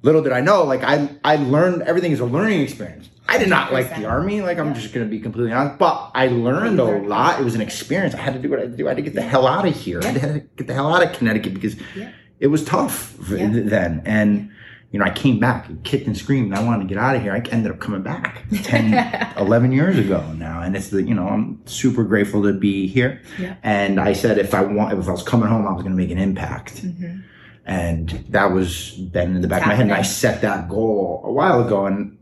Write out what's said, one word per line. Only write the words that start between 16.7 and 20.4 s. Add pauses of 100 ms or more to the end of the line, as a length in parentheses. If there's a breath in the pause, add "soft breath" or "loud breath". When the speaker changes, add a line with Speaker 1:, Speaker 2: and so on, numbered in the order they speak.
Speaker 1:
to
get
out
of
here.
I
ended
up
coming
back
Speaker 2:
<laughs>
Speaker 1:
ten, (440)
eleven
years
ago (140)
now.